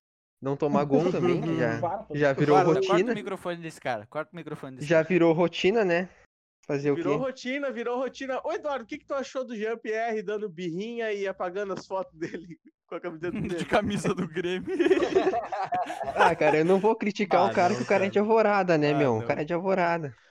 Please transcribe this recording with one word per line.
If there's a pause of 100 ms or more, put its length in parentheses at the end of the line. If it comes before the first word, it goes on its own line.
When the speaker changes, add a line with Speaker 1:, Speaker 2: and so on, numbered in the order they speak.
(420)
Speaker 1:
Não
tomar
gol
também,
que
já,
Speaker 2:
<laughs>
Para,
pô.
Speaker 1:
já
virou
Speaker 3:
Corta,
corta
o
Speaker 1:
rotina.
Speaker 3:
microfone
desse
cara,
corta
o
microfone
desse
Speaker 1:
Já
Speaker 3:
cara.
Speaker 1:
virou
rotina,
né? (560)
Fazer
o
Speaker 4:
Virou
Speaker 1:
quê?
Speaker 4:
rotina,
virou
rotina.
Ô,
Eduardo,
o
que
que
tu
achou
do
Jean-Pierre
dando
birrinha
e
apagando
as
fotos
dele (140)
<laughs>
com
a
camiseta
do
Speaker 3:
<laughs>
De
Speaker 4:
Grêmio?
Speaker 3:
camisa
do
Grêmio.
<laughs>
Speaker 1:
Ah,
cara,
eu
não
vou
criticar
Speaker 3:
Ah,
Speaker 1:
o
cara,
Speaker 3:
não,
Speaker 1:
que
o
cara
é
Speaker 3:
cara.
Speaker 1:
de
Alvorada,
né,
Speaker 3:
Ah,
Speaker 1:
meu?
Speaker 3:
não.
Speaker 1:
O
cara
é
de
Alvorada. (160)